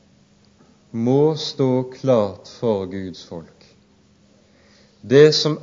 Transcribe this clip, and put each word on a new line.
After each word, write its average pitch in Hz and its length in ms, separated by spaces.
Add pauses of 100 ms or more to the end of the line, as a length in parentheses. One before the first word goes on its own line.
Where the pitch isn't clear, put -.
(920)
må 139 440
stå 127 560
klart 107 680
for 101 320
Guds 95 320
folk. - 460 (1300)
Det 139 280
som 151 320